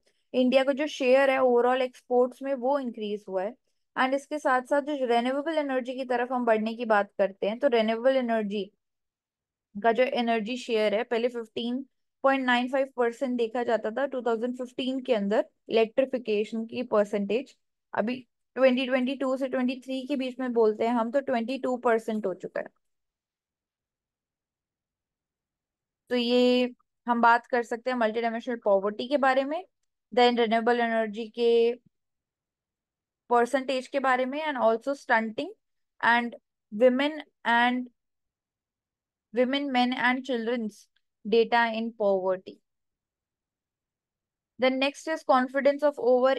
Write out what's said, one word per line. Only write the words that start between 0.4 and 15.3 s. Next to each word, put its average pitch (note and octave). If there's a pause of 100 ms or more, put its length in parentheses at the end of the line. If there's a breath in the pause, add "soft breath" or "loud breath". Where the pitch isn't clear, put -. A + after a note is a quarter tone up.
का C4+
जो C#4+
शेयर C4+
है C4
ओवरऑल B3
एक्सपोर्ट्स B3
में, C4+
वो C4+
इंक्रीज G#3+
हुआ F#3+
है। A3+ (400)
And C4
इसके C#4
साथ C4
साथ C#4+
जो C#4
रिन्यूएबल C4
एनर्जी C4
की B3+
तरफ B3
हम B3
बढ़ने A3+
की A#3
बात G3+
करते F#3+
हैं, A3
तो C#4+
रिन्यूएबल A#3
एनर्जी A3 (1120)
का A#3
जो A3+
एनर्जी A#3
शेयर G#3+
है, A3+
पहले A#3+
फ़िफ़्टीन A#3+ (380)
पॉइंट C4+
नाइन B3
फ़ाइव C4+
परसेंट B3
देखा A#3
जाता A3
था C4
टू C4+
थाउजेंड A#3+
फ़िफ़्टीन B3+
के B3+
अंदर G#3+ (240)